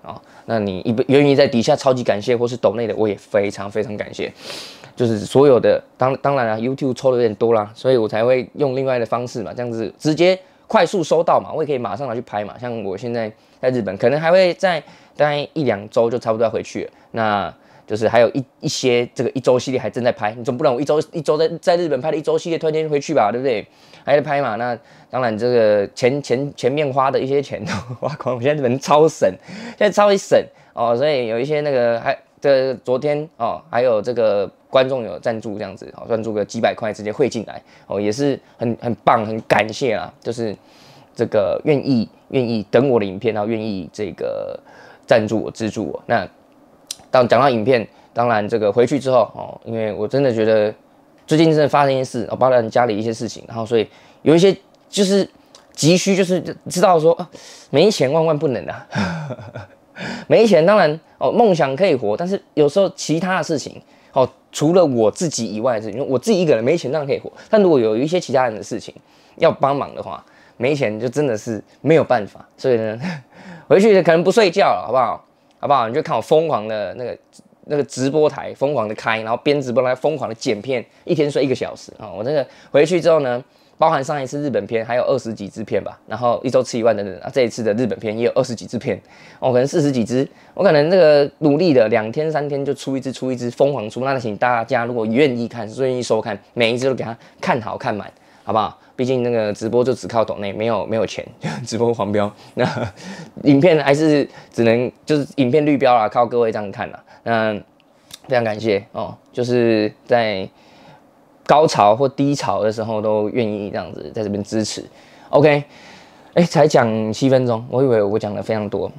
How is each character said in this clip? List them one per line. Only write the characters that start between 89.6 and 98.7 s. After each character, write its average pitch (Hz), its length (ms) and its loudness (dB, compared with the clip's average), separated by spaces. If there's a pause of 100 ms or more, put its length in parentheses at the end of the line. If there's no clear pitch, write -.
四 165 140 0
十 143 120 2
几 120 120 0
支， 131 240 -2 (260)
我 175 100 -2
可 190 80 6
能 151 180 4
这 190 60 4
个 147 420 6
努 143 180 4
力 170 160 4
的 120 140 6
两 110 240 0
天 151 220 -4
三 147 160 -2
天 143 160 -4
就 139 100 -2
出 135 220 -6
一 131 40 -4
支， 127 120 -6
出 131 180 -6
一 127 60 -4
支， 120 120 -6
疯 139 240 2
狂 110 160 -6
出。 123 160 -6
那 135 140 -2
请 110 180 -6
大 120 280 0
家 120 200 -2
如 120 80 -6
果 117 140 -2
愿 123 320 2
意 117 80 -4
看， 110 220 -10 (100)
愿 127 180 -2
意 123 60 -4
收 110 180 0
看， 107 160 -6 (180)
每 117 180 2
一 123 60 -2
支 131 100 0
都 131 60 0
给 - 100 -6
他 113 120 -10 (240)
看 151 200 -2
好 101 180 -8
看 120 160 -4
满， 98 160 -10 (320)
好 104 100 -6
不 110 60 2
好？ 104 180 -2 (180)